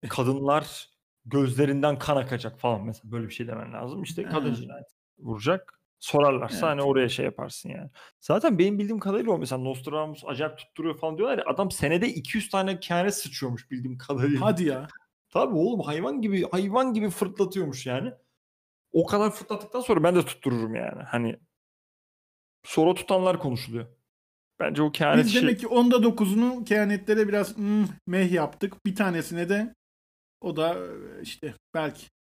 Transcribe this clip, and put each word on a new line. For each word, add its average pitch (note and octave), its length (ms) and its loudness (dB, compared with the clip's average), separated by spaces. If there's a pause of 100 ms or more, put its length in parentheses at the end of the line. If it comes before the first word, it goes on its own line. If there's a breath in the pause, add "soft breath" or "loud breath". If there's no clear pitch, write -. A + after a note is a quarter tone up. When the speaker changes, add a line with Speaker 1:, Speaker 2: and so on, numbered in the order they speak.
Speaker 1:
Eh. A#2 60 -8
Speaker 2:
Kadınlar C#3 800 0 (360)
gözlerinden C#3 760 2
kan D3 180 0
akacak B2 420 -4
falan A2 260 0
mesela. A2 260 -10
Böyle A#2 160 -6
bir - 60 -12
şey A#2+ 140 -8
demen A2+ 260 -10
lazım. A#2+ 300 -10
İşte - 200 -8
kadın D3 260 -2
Speaker 1:
Ha. A#2 60 -2
Speaker 2:
cinayeti B2 340 -12 (300)
vuracak. A#2+ 540 -2 (260)
Sorarlarsa C#3 560 2
Speaker 1:
Evet. - 80 -2
Speaker 2:
hani D3 180 0
oraya C3+ 280 4
şey C#3 160 -4
yaparsın - 440 -8
yani. D3+ 200 -12 (300 loud breath)
Zaten G#3 400 2
benim G3+ 200 4
bildiğim G#3 200 -2
kadarıyla G#3 320 0
o F3 60 2
mesela C3 240 -4
Nostradamus D3 680 -6
acayip D3+ 300 -4
tutturuyor D#3+ 420 -6
falan D#3+ 180 -4
diyorlar A#3 200 0
ya. - 100 -2
Adam F#3+ 240 0
senede F3 380 2
iki - 280 -6
yüz G#3 120 -6
tane F#3+ 300 0
kehanet F#3 360 0
sıçıyormuş C3+ 560 -6
bildiğim B2+ 260 -8
kadarıyla. C3+ 440 0
Speaker 1:
Hadi F#3 220 2
ya. C#3+ 240 -2 (420)
Speaker 2:
Tabii - 260 0
oğlum G3 240 2
hayvan E3+ 420 -4
gibi, G3 300 0
hayvan G3+ 420 0
gibi G#3+ 160 0
fırtlatıyormuş F#3 760 -4
yani. C3+ 260 -4 (800)
O E3+ 140 4
kadar G#3 260 2
fırtlattıktan - 500 -8
sonra G3+ 220 4
ben F3+ 120 6
de F3 100 6
tuttururum A2+ 500 -2
yani. - 280 -8
Hani A#2 360 -2 (1200)
sonra D#3+ 300 4
tutanlar F#3 460 2
konuşuluyor. A#2+ 460 -6 (720)
Bence D3+ 220 0
o D3+ 100 2
kehanet - 340 4
Speaker 1:
Biz G#3+ 60 2
Speaker 2:
işi B3 100 4
Speaker 1:
demek B3 180 2
ki A#3 80 -6
onda A#3+ 360 6
dokuzunu A#3 600 2
kehanetlere G#3 640 2
biraz, G3+ 300 -2
"Hmm, G#3 280 2 (220)
meh F#3 240 2
yaptık." F3+ 540 -2
Bir F#3+ 100 -2
tanesine E3+ 540 -2
de G#3+ 240 0 (680)
o E3 140 -6
da, D#3+ 200 0
e, F3 460 -12
işte - 320 -10 (200)
belki. D3+ 320 -4 (160)